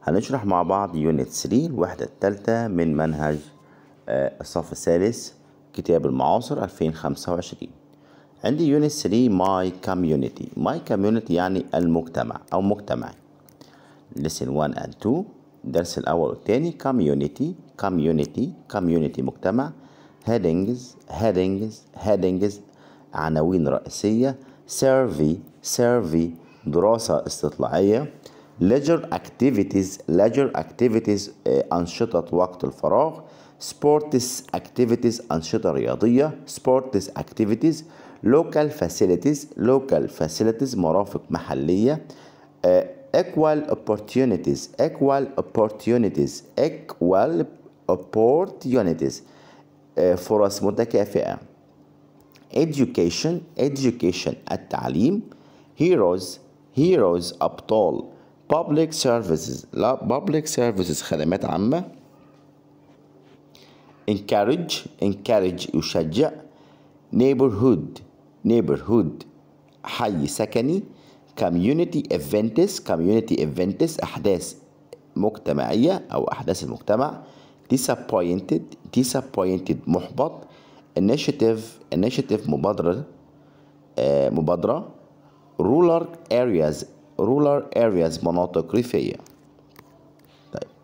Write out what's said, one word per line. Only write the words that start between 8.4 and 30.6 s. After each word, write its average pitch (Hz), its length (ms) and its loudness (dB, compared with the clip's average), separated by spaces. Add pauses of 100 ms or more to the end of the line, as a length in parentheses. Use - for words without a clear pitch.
عندي 151 240 0
يونت 147 240 2
ثري 117 380 2
ماي 92 440 2 (120)
كوميونيتي. 80 720 -2
ماي 123 220 -2
كوميونيتي 110 540 -2
يعني 90 320 0 (100)
المجتمع 82 680 0 (120)
أو 90 80 0
مجتمعي. 104 520 -4 (1040)
Lesson 71 280 -6
one 73 260 -2
and - 180 -8 (140)
two، 147 180 0 (420)
الدرس 85 320 -2
الأول 80 320 0
والثاني. 143 420 -2
كوميونيتي، 113 840 -2 (240)
كوميونيتي، 85 760 0 (180)
كوميونيتي 82 500 0
مجتمع. 107 500 -2 (540)
هيدنجز، 110 680 0 (140)
هيدنجز، 98 720 -2 (120)
هيدنجز 95 680 0 (520)
عناوين 80 540 2
رئيسية. 113 680 0 (320)
سيرفي، 98 720 2 (240)
سيرفي 87 680 2 (360)
دراسة 87 600 2
استطلاعية. 95 840 0 (460)
ليجر 139 540 2
أكتيفيتيز، 98 840 0 (100)
ليجر 113 460 4
أكتيفيتيز، 107 760 0 (160)